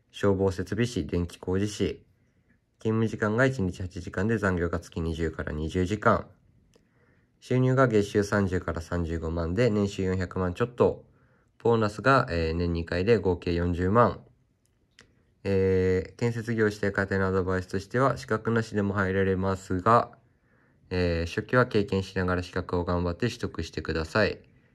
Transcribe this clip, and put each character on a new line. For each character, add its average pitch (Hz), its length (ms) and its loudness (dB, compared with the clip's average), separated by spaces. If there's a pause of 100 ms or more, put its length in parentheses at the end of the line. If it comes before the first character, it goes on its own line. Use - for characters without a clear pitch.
消 101 240 0
防 95 180 2
設 90 180 -6
備 113 180 0
士、 87 180 -4
電 87 220 -2
気 - 100 -18
工 92 220 -4
事 104 80 0
士。 98 340 -4 (800)
勤 110 160 0
務 113 120 2
時 107 120 -8
間 107 180 0
が 131 80 4
一 131 160 0
日 92 220 -4
八 90 180 -10
時 - 80 -12
間 95 180 -2
で、 113 120 0
残 95 160 0
業 85 140 0
が 85 100 -4
月 - 200 -10
二 82 140 -2
十 80 160 -2
か 80 140 -8
ら 76 80 -6
二 76 180 -4
十 90 160 0
時 101 140 -2
間。 104 260 2 (1120)
収 127 200 0
入 131 160 4
が 131 120 6
月 107 220 4
収 104 140 2
三 101 240 2
十 87 140 -2
か 85 120 -4
ら 82 80 -4
三 87 240 -2
十 80 140 -4
五 80 100 -4
万 82 240 -2
で、 120 160 4
年 104 180 2
収 98 180 -6
四 92 120 0
百 92 220 -4
万 90 160 -2
ち - 80 -2
ょ - 20 2
っ 123 40 -2
と。 - 360 2 (540)
ボ 117 160 4
ー - 20 4
ナ 107 140 2
ス 107 100 -10
が、 135 300 4
え 82 220 0
ー、 - 20 -4
年 87 180 0
二 85 100 -2
回 90 220 -2
で 110 140 4
合 90 180 0
計 87 160 -2
四 85 220 0
十 90 160 0
万。 110 300 2 (1200)
え 95 720 2
ー、 - 0 -
建 120 180 0
設 113 220 -4
業 107 160 4
し 104 80 -8
て 101 120 -2
家 98 140 0
庭 98 140 0
の 95 80 2
ア 95 40 0
ド 95 120 2
バ 92 160 0
イ - 20 -2
ス 90 60 -12
と 95 100 -6
し 92 80 -6
て 120 140 -2
は、 131 180 2
資 - 80 -14
格 110 240 -2
な 113 140 2
し 107 100 -10
で 104 80 0
も 101 140 -2
入 95 180 0
ら 98 100 2
れ 95 120 2
ま 95 200 0
す 92 260 -4
が、 117 280 4 (800)
え 87 380 0
ー、 - 20 -12
初 - 140 -4
期 - 140 -2
は 123 100 6
経 107 160 2
験 95 180 0
し - 140 -12
な 92 100 0
が 90 120 0
ら 90 40 -2
資 85 100 -12
格 90 260 -4
を 87 80 -2
頑 87 180 0
張 87 80 0
っ - 20 -6
て 120 140 -2
取 113 100 -6
得 - 240 -6
し 80 80 -8
て - 140 -8
く 80 100 -4
だ 80 100 -2
さ 104 220 2
い。 - 140 -2 (360)